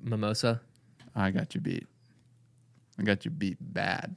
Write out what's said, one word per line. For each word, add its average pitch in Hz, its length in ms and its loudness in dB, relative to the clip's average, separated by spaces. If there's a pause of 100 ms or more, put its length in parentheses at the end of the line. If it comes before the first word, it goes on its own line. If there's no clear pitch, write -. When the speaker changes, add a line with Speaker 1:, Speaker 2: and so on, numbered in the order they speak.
Speaker 1:
mimosa. 110 600 2 (520)
Speaker 2:
I 95 180 2
got - 220 0
you - 80 -2
beat. - 240 -2 (1120)
I 101 40 -2
got 101 220 2
you - 60 -2
beat 98 300 -2
bad. 98 560 -2